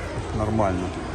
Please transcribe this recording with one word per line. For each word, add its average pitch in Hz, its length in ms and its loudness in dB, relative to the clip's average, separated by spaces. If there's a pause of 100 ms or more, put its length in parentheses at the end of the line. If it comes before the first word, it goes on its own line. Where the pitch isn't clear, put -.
(380)
нормально. 104 500 2 (280)